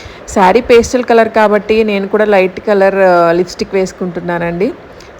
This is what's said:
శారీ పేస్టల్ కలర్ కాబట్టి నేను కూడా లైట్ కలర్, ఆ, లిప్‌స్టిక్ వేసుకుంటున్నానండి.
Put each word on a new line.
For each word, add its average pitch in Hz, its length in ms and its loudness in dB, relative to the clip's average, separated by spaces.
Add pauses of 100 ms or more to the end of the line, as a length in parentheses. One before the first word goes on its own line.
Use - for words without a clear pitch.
(280)
శారీ 196 320 2
పేస్టల్ 240 440 2
కలర్ 226 240 2
కాబట్టి 214 560 0
నేను 196 240 -4
కూడా 214 160 0
లైట్ 190 360 0
కలర్, 196 340 0
ఆ, 175 380 2
లిప్‌స్టిక్ 175 420 -4
వేసుకుంటున్నానండి. 175 960 -6 (480)